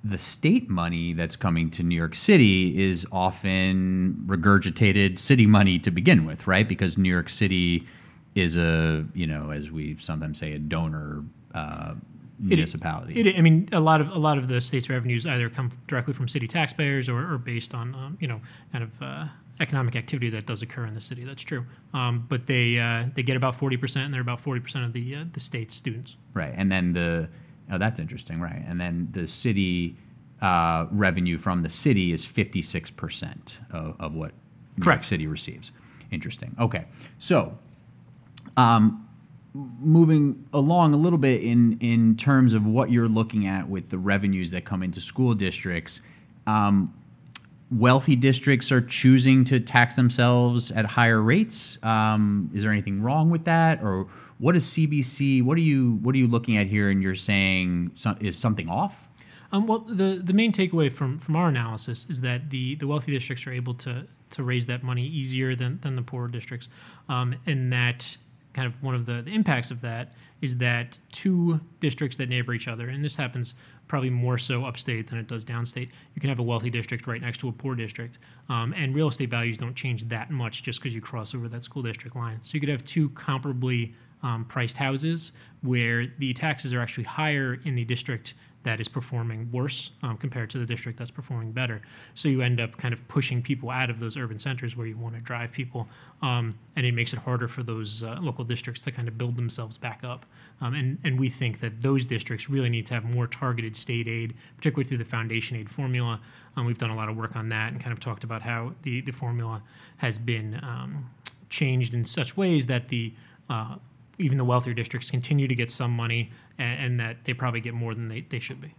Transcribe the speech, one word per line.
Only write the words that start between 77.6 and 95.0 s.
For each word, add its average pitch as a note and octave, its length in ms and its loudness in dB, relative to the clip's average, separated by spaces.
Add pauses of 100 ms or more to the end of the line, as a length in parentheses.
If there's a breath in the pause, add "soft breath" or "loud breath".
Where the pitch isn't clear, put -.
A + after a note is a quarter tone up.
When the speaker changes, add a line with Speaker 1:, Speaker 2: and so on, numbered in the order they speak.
Speaker 2:
district, A#2 460 -10 (300 soft breath)
um, A#2+ 240 -2
and C#3+ 200 -2
real D3+ 140 2
estate A#2+ 240 -4
values A#2 260 -2
don't A#2+ 180 -8
change A2+ 320 -6
that A2+ 220 -6
much B2 320 -6
just A#2+ 200 -8
'cause B2+ 120 -8
you A2+ 80 -8
cross A2 320 -10
over A#2 160 -8
that A#2+ 140 -12
school - 180 -10
district A#2+ 340 -8
line. A2+ 280 -8
So - 100 -16
you D#3 60 -2
could C#3+ 100 -2
have C3+ 140 -4
two D3+ 280 0
comparably B2+ 840 -4 (300 soft breath)
um, A#2 220 -4
priced A#2+ 320 -4
houses, C#3+ 560 -2 (280 soft breath)
where A#2+ 460 0 (100)
the C3+ 160 -2
taxes C3+ 400 -4
are B2 80 -2
actually A#2 220 -6
higher C#3 640 -2
in C#3 100 -2
the A#2+ 100 -2
district B2 480 -6 (300 soft breath)
that A2+ 160 -2
is A2 80 -6
performing A#2 640 -6
worse, C3 400 -4 (120)
um, A#2 140 -4
compared A#2+ 320 -6
to - 80 -10
the A#2+ 80 -4
district A#2 320 -8
that's A#2 140 -12
performing A2+ 400 -10
better. A#2 300 -4 (340 loud breath)
So - 140 -2
you C3 120 2
end B2 200 2
up A2+ 160 -6
kind A#2+ 160 -4
of - 160 -12
pushing B2+ 320 -2
people B2+ 280 -4
out B2+ 200 -2
of A2+ 100 -6
those A2+ 160 -8
urban A2+ 240 -8
centers B2 380 -6
where A#2 100 -6
you A2 80 -10
wanna A2+ 240 -10